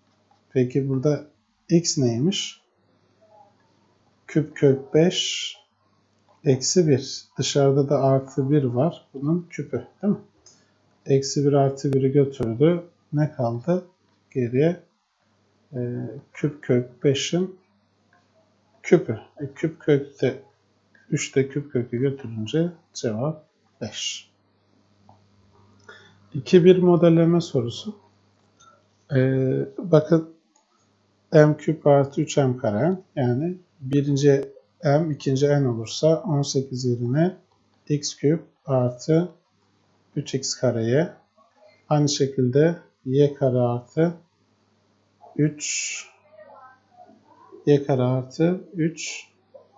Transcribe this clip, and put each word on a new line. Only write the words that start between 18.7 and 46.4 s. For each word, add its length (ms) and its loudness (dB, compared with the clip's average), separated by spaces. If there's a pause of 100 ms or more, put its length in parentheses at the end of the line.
küpü. 360 2 (220)
E, 120 -10
küp 280 -8
kökte 600 -2 (680)
üçte 380 -2
küp 240 -8
kökü 240 -4
götürünce 760 -4 (220)
cevap 500 -6 (360)
beş. 500 -12 (2000)
İki 300 4
bir 140 8
modelleme 640 4
sorusu. 580 -6 (1200)
Ee, 520 0 (100)
bakın 560 2 (1000)
M 240 6
küp 300 -6
artı 340 4
üç 160 -6
M 200 2
kare, 420 -2 (180)
yani 420 -2 (220)
birinci 720 0 (320)
M 300 2
ikinci 340 0
n 200 2
olursa 540 -2
on 200 -2
sekiz 420 -6
yerine 520 0 (520)
x 280 -6
küp 280 0 (220)
artı 600 0 (880)
üç 180 -6
x 200 -6
kareye, 580 0 (760)
aynı 200 2
şekilde 720 0 (260)
y 300 2
kare 240 0
artı 560 -2 (1200)
üç, 580 -4 (1700)